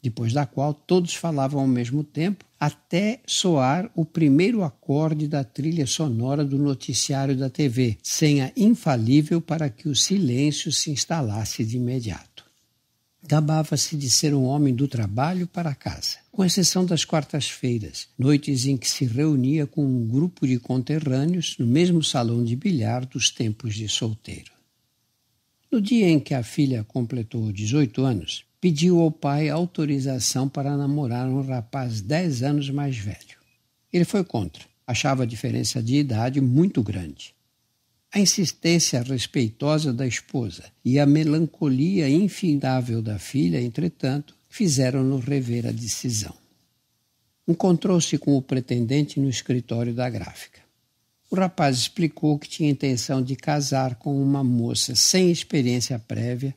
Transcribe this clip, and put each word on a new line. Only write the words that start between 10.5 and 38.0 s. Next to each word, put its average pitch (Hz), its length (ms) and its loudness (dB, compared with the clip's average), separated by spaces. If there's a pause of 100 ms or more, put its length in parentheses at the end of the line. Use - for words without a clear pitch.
se - 200 -2
instalasse 120 720 -2
de 117 140 -4
imediato. 120 560 -6 (920)
Gabava-se 156 720 0
de 139 140 -4
ser 147 240 2
um 135 100 2
homem 139 300 2
do 135 120 0
trabalho 131 600 -2
para 170 240 -6
a 135 40 -6
casa, - 440 -8 (120)
com 190 140 0
exceção 185 400 2
das 175 220 0
quartas-feiras, 127 1000 -4 (120)
noites 139 480 2
em 139 100 0
que 113 100 -6
se - 200 -2
reunia 139 600 2
com 151 160 -4
um 127 240 0
grupo 143 400 0
de 127 120 2
conterrâneos 143 1000 -2
no 123 80 0
mesmo 165 360 4
salão 120 420 0
de 117 100 -2
bilhar 127 520 -2
dos 127 240 -2
tempos 110 440 -4
de 110 140 -8
solteiro. 107 640 -6 (1200)
No 240 80 2
dia 208 260 2
em 156 140 6
que - 140 -6
a 127 80 -2
filha 131 420 0
completou 117 640 -4
dezoito 110 520 0
anos, 113 420 -2 (160)
pediu 170 400 4
ao 165 100 4
pai 147 380 -2
autorização 139 1000 -2
para 139 300 -4
namorar 139 500 -2
um 131 140 0
rapaz 123 600 -6
dez 139 400 -2
anos 143 260 0
mais 139 300 -4
velho. 101 400 -12 (520)
Ele 175 140 2
foi 196 180 0
contra. 107 440 -6 (200)
Achava 131 360 0
a 123 40 0
diferença 117 560 -4
de 117 140 0
idade 131 460 0
muito 135 400 4
grande. 92 500 -8 (840)